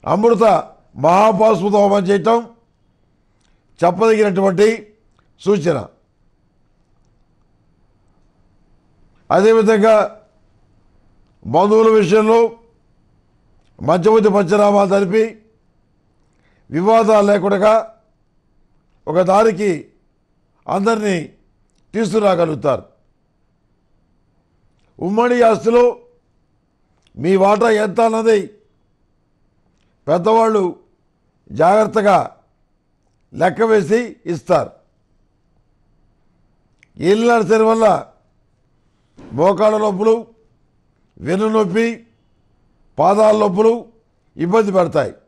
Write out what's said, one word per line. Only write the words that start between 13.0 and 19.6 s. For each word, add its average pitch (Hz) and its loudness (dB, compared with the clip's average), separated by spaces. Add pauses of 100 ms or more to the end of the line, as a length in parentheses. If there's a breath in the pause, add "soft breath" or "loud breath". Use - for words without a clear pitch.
మధ్యవర్తి 196 2
పంచనామాలు 202 2
జరిపి 202 0 (1500)
వివాదాలు 208 2
లేకుండా 202 0 (1300)
ఒక 156 -2 (100)
దారికి 202 0 (960)